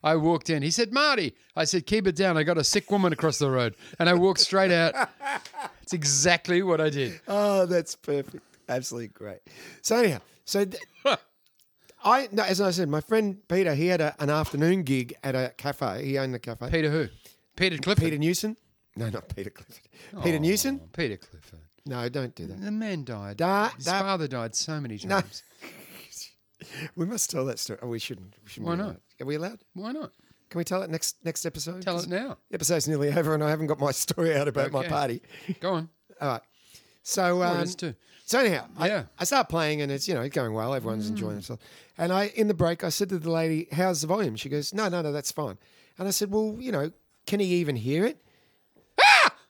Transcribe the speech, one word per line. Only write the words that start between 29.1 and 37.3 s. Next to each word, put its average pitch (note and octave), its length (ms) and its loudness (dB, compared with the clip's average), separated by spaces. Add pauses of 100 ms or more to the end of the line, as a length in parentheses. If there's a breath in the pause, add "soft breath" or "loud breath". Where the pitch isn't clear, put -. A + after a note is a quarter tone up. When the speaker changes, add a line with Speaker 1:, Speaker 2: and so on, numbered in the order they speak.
Speaker 2:
Are - 40 -10
we C#3+ 80 -4
allowed? F#3 240 -8 (140)
Speaker 1:
Why G#3 200 -10
not? D4+ 200 -10 (380 soft breath)
Speaker 2:
Can - 80 -6
we E3+ 60 -2
tell F#3 180 -2
it E3 80 -8
next, - 340 -4
next E3 220 -4
episode? E3+ 340 -8
Speaker 1:
Tell F#3 140 -2
Speaker 2:
'Cause E3+ 100 -4
Speaker 1:
it E3+ 60 -10
now. A3 260 -6 (140)
Speaker 2:
the - 60 -6
episode's E3 300 0
nearly D3 220 0
<laughs> C#3+ 80 0
over D#3 180 2
and D3+ 80 0
I D3+ 60 2
haven't D#3 200 0
got D3 120 0
my C#3+ 120 2
story E3 440 0
out C#3+ 100 2
about C#3 240 0
my C#3 100 0
Speaker 1:
Okay. - 80 -4
Speaker 2:
party. C#3+ 340 -2 (380 loud breath)
Speaker 1:
Go F3+ 120 -2
on. E3 160 -4 (320)
Speaker 2:
All D3 120 -2
right. A2+ 100 -4 (600 soft breath)
So, F3+ 380 2